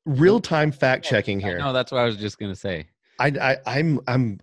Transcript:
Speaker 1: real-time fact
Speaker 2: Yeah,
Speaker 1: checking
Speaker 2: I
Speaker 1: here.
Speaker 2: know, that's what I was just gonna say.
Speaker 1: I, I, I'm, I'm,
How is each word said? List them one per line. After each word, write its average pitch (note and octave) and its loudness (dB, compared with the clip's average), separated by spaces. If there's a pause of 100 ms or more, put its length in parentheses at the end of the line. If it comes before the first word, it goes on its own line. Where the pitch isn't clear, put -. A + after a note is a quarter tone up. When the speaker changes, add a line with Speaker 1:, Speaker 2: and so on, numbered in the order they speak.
Speaker 1:
real-time D3+ 4
fact C3 0
Speaker 2:
Yeah, - -4
Speaker 1:
checking G2+ 0
Speaker 2:
I G2+ -4
Speaker 1:
here. F2 -4
Speaker 2:
know, C#3 -4
that's B2+ -2
what C3 -2
I A#2+ 2
was A2+ 0
just G#2 -8
gonna G2 -8
say. F2 -8 (300)
Speaker 1:
I, C3+ 0 (380)
I, A#2+ -2
I'm, D#3 2
I'm, A#2+ 0